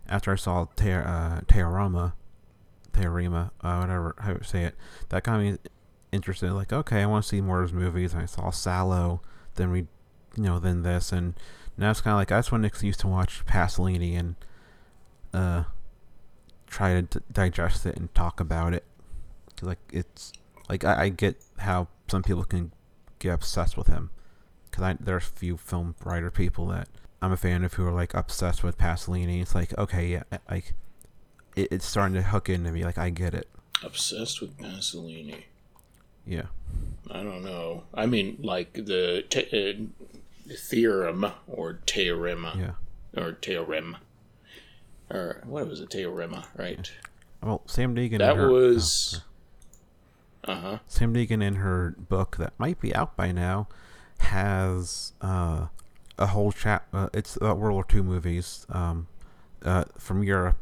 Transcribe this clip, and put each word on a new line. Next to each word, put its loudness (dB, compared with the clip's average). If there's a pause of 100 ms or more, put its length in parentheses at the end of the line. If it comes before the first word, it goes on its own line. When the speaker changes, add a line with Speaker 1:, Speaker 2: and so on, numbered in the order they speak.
Speaker 1:
after 0
I 2
saw 0 (100)
Te-, 4
uh, 0
Teorama, 6 (800)
Teorema, 2 (100)
uh, 0
whatever, -2
how -4
you -4
say 0
it, -4 (340)
that 0
got 2
me 2 (560)
interested. -2
Like, -2
okay, 2
I 4
wanna 2
see -2
more 2
of 0
his -6
movies. 0
And 0
I -4
saw -4
Salò, 0 (340)
then 0
we, 0 (500)
you -2
know, 2
then 2
this, 0
and 0 (440)
now 2
it's 2
kinda 4
like, 2
that's 2
one 4
excuse 0
to 2
watch 0
Pasolini 4
and, -2 (960)
uh, 2 (1040)
try 2
to 4
d-, -4
digest 2
it -4
and -8
talk 4
about 0
it. -2 (720)
'Cause, -8
like, -6 (140)
it's, -8 (360)
like, -2
I, 4
I 4
get 0 (180)
how 0 (220)
some 0
people 2
can -2 (480)
get 0
obsessed 0
with 0
him. 6 (600)
'Cause -2
I, 2
there -2
are 2
a -4
few -2
film -4 (100)
writer -2
people 2
that -4 (340)
I'm 2
a 2
fan 2
of -2
who 0
are, 0
like, -2
obsessed 0
with 0
Pasolini. 0
It's 0
like, 2
okay, 0
yeah, -4
I, -6 (100)
like, -2 (800)
it, 0
it's -2
starting 0
to 2
hook 2
into 0
me. -2
Like, -2
I 0
get -2
it. -6 (360)
Speaker 2:
Obsessed -6
with -12
Pasolini. -12 (840)
Speaker 1:
Yeah. -6 (600)
Speaker 2:
I -10
don't -10
know. -8 (100)
I 0
mean, 0
like, -4
the 0
te-, 0 (1000)
uh, -16
Theorem 0 (200)
or -8 (120)
Teorema. -2
Speaker 1:
Yeah. -4 (440)
Speaker 2:
Or -4
Teorem. -4 (1080)
Or -8
what -6
was -10
it? -14
Teorema, -8 (100)
right? -8
Speaker 1:
Yeah. -20 (320)
Well, -2
Sam 2
Deegan 0
Speaker 2:
That 8
Speaker 1:
in 4
her, 6
Speaker 2:
was 6 (1200)
Speaker 1:
oh, -6
yeah. -6
Speaker 2:
Uh-huh. -6 (100)
Speaker 1:
Sam 4
Deegan 2
in 2
her 0
book 0
that -4
might -2
be -2
out -2
by 0
now 0 (500)
has, 2
uh, 0 (520)
a 2
whole 2
chap-, 0
uh, 0
it's -4
about 2
World 2
War 0
Two 8
movies, -2
um, -4 (580)
uh, 2 (120)
from -2
Europe 4